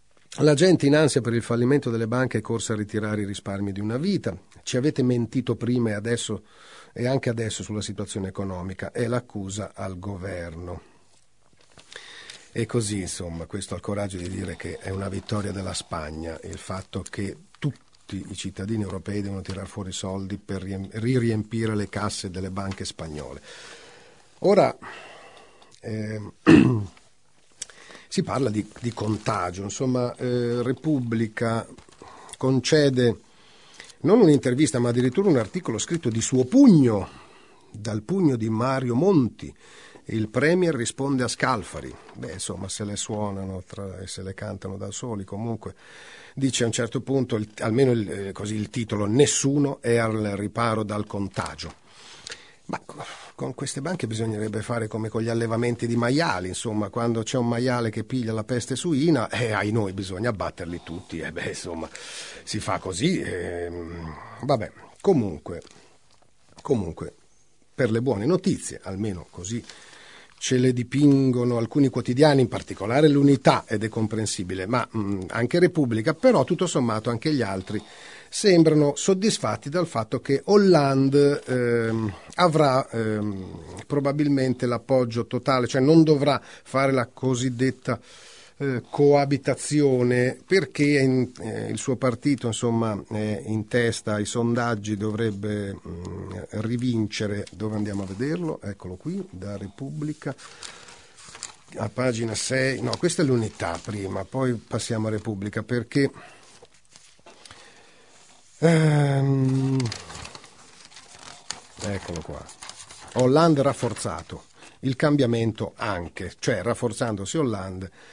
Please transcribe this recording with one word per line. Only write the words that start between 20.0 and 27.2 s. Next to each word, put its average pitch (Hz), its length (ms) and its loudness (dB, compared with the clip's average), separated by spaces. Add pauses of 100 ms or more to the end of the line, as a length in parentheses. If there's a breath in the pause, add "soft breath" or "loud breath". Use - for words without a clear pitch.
per 98 240 -8
riem-, 95 300 -8
ririempire 113 840 0
le 104 160 -2
casse 104 400 -4
delle 92 200 -8
banche 98 360 -6
spagnole. 76 560 -10 (960 loud breath)
Ora, 175 360 4 (1080 loud breath)
ehm, 107 520 -8 (100)
<clears throat> 117 460 8 (1200 loud breath)